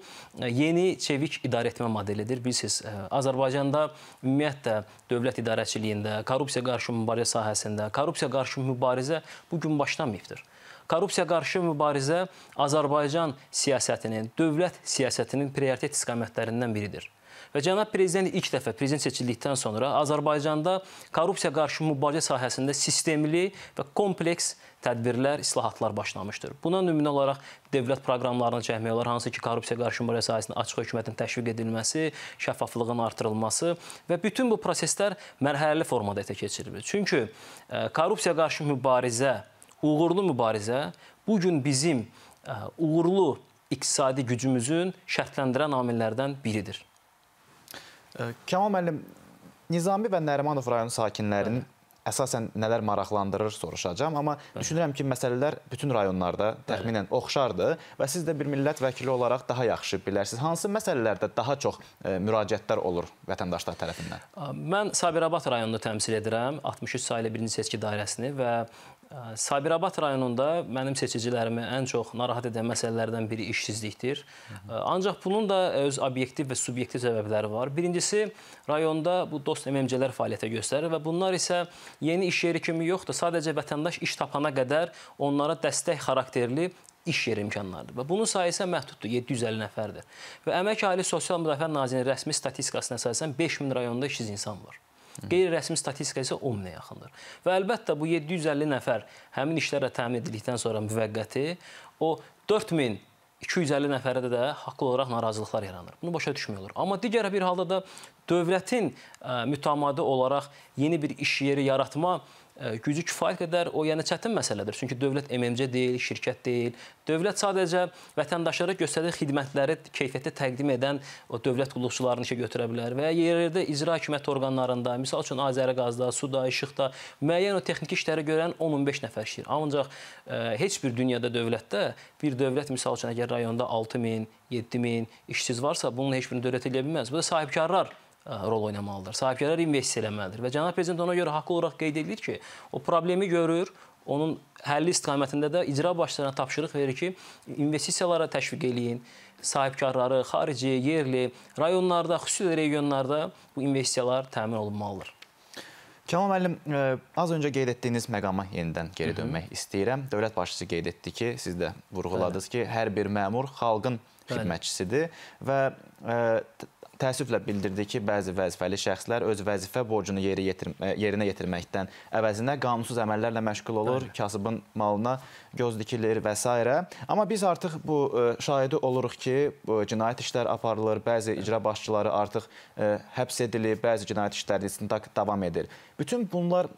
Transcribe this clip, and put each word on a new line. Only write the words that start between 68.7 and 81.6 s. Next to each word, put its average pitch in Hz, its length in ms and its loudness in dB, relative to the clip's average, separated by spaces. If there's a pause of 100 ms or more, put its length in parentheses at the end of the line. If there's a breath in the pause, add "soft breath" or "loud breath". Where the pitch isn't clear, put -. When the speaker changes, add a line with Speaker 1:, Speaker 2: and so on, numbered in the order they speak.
Speaker 1:
Sabirabad 165 640 2
rayonunda 139 680 2
mənim 131 280 -2
seçicilərimi 117 640 0 (140)
ən 131 120 0
çox 117 280 -2
narahat 120 320 -2
edən 113 200 -2
məsələlərdən 113 600 -2
biri 110 240 -4
işsizlikdir. 110 680 -4
Speaker 2:
Hı - 300 -20
hı. 101 60 -14 (100)
Speaker 1:
Ə, 113 120 -4 (140)
ancaq 190 280 -2
bunun 202 260 0
da 196 100 4 (240)
öz 139 140 0 (120)
obyektiv 131 400 -2
və 127 80 -2
subyektiv 123 480 -4
səbəbləri 107 440 0
var. 123 240 -2
Birincisi, 175 540 0 (420 loud breath)
rayonda 160 600 2
bu 151 160 -6
dost 156 200 -2
M 139 160 2
M 131 80 2
C-lər 131 240 2
fəaliyyətə 110 400 -2
göstərir 147 400 0
və 156 80 0
bunlar 175 320 0
isə 175 300 0 (420 loud breath)